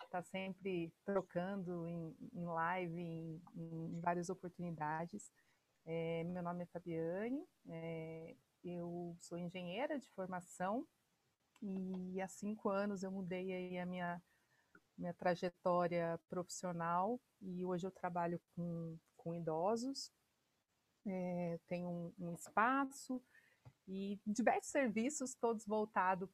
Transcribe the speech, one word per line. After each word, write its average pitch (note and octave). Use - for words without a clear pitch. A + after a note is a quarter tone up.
tá F3+
sempre F#3
trocando F3+
em, E3
em E3+
live, E3+
em, E3
em E3
várias F3
oportunidades. F3
É, E3
meu F3+
nome F3
é E3+
Fabiane, F3
é, E3
eu F3
sou -
engenheira F3+
de -
formação F#3
e F#3
há F#3+
cinco G#3+
anos G3
eu F#3+
mudei F#3
aí F3+
a F3+
minha, F3
minha F3
trajetória F3
profissional F3+
e F3+
hoje F3+
eu F#3
trabalho F3
com, E3
com E3
idosos. F#3
É, F3+
eu E3
tenho F3
um, F3
um E3+
espaço C4
e G3
diversos G#3+
serviços, B3+
todos A#3
voltados G3